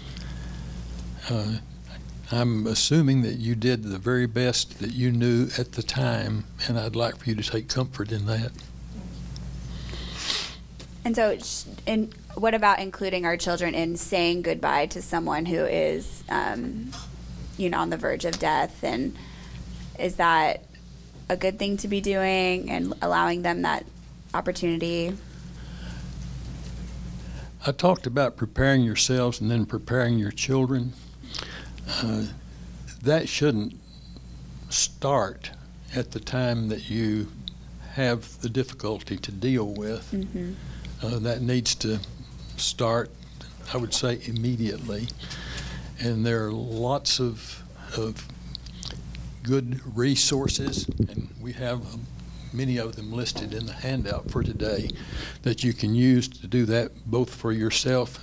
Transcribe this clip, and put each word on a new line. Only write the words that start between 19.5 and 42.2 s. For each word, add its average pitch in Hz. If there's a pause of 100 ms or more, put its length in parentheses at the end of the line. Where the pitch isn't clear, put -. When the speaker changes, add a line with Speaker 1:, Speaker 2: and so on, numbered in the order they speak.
Speaker 2:
is 175
that 165 (640)
a 180
good 190
thing 202
to 208
be 202
doing 190
and 175 (100)
allowing 175
them 175
that 156 (500)
opportunity? 170 (2500)
Speaker 1:
I 139
talked 175
about 127
preparing 131
yourselves 123
and 110
then 113
preparing 120
your 104
children. 131 (960)
Uh, 110 (800)
that 156
shouldn't 117 (960)
start - (440)
at 127
the 110
time 120
that 110
you 107 (640)
have 120
the 120
difficulty 107
to 101
deal 113
with. 104
Speaker 2:
Mm-hmm. 190 (500)
Speaker 1:
Uh, 113
that 120
needs 123
to 107 (580)